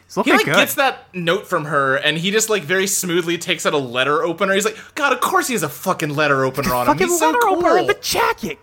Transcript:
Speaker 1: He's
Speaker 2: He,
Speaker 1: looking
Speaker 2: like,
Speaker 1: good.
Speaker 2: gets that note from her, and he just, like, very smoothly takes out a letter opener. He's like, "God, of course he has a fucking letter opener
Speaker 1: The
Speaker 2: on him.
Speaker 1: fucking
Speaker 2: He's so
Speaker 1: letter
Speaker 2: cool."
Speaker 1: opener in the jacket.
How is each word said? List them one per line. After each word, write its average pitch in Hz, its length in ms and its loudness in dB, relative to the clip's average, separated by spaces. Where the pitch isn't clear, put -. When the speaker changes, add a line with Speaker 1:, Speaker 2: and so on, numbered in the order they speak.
Speaker 1:
He's - 80 -18
Speaker 2:
He, 175 40 0
Speaker 1:
looking 269 180 2
Speaker 2:
like, 427 80 2
Speaker 1:
good. 147 100 0
Speaker 2:
gets - 200 2
that - 380 -2
note 180 320 -2
from 165 200 -2
her, 139 320 0
and 151 200 0
he 180 140 -2
just, 220 180 0
like, 202 140 0
very 190 240 0
smoothly 170 500 -2
takes 170 280 -4
out 175 80 0
a 151 40 2
letter 135 460 0
opener. 180 300 0
He's 190 100 0
like, 214 140 -4
"God, 285 160 0
of 254 80 -2
course 359 280 0
he 262 60 -4
has 185 100 -2
a 151 40 0
fucking 156 480 -4
letter 143 300 2
opener 131 240 -2
Speaker 1:
The 123 60 0
Speaker 2:
on 123 120 0
him. 294 60 6
Speaker 1:
fucking 359 160 0
Speaker 2:
He's 349 100 0
so 320 80 2
Speaker 1:
letter 330 140 2
Speaker 2:
cool." 381 160 2
Speaker 1:
opener 349 220 4
in - 80 0
the 415 80 4
jacket. 466 680 -2